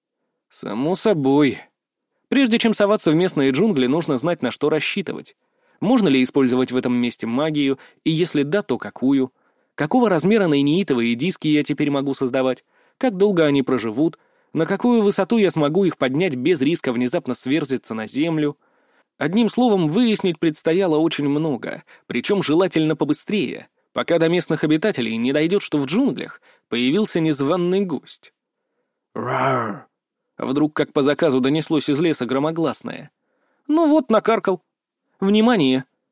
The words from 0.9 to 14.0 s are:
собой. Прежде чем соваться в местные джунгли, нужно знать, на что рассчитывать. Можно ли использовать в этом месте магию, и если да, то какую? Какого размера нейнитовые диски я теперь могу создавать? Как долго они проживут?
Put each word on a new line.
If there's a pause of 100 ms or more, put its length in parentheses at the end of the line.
собой. (680)
Прежде
чем
соваться
в
местные
джунгли,
нужно
знать,
на
что
рассчитывать. (460)
Можно
ли
использовать
в
этом
месте
магию, (260)
и
если
да,
то
какую? (420)
Какого
размера
нейнитовые
диски
я
теперь
могу
создавать? (340)
Как
долго
они
проживут? (340)